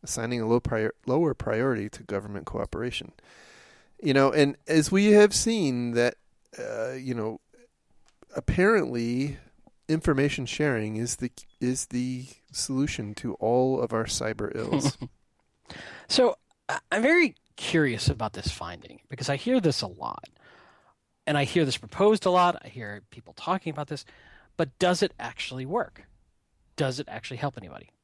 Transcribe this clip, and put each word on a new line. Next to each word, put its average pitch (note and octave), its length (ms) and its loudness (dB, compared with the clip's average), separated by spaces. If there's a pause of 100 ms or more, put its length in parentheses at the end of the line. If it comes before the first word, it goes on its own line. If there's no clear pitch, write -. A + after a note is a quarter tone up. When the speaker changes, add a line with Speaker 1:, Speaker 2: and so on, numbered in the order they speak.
Speaker 1:
assigning A#2+ 380 -4
a A2 60 -2
low A#2 140 4
prior-, A2 340 -2 (100)
lower C#3+ 300 0
priority A2 560 -2
to - 120 -18
government G2+ 440 -8
cooperation. - 640 -8 (880)
You C#3 120 2
know, C#3 180 6
and C#3+ 240 4 (100)
as D#3 240 4
we G3+ 220 6
have G#3 220 8
seen C3 580 0
that, A#2+ 220 2 (440)
uh, A2+ 340 -6
you C3 220 -6
know, A2 260 -6 (960)
apparently C#3 1040 0 (500)
information C#3+ 580 2
sharing A2 500 -2
is A#2 200 -4
the, B2 140 -6 (300)
is B2+ 260 -2
the B2+ 400 -4 (240)
solution C3 640 -4
to A2 200 -6
all B2+ 460 2
of A#2+ 120 -2
our A2+ 140 -2
cyber A2 500 -4
ills. C#3 460 -2
Speaker 2:
<laughs> B2 60 -12 (1000)
So, A#3+ 280 4 (320)
I, - 120 -4 (100)
I'm G#3 120 0
very D#4 340 4 (180)
curious C#3 540 0
about G#2+ 240 -2
this - 160 -6
finding - 500 -12 (100)
because C3 200 -8
I C#3+ 80 0
hear B3 240 2
this D#3+ 220 2
a A#2+ 40 -6
lot. G#2 420 -12 (960)
And D3 120 0
I C#3 60 2
hear E3 200 2
this C3 140 -2
proposed G3+ 480 2
a F#3 40 4
lot. F3+ 320 4
I - 60 -18
hear G#2 420 -14
people - 220 -20
talking F3+ 400 -4
about D3 140 -8
this. D3+ 180 -10 (540)
But C#3 200 -2
does F3+ 240 4
it - 160 -2
actually B2+ 460 -10
work? - 380 -6 (720)
Does C3 240 -2
it - 80 -10
actually A#2 300 -12
help C#3 180 -6
anybody? C#2+ 360 -18 (120)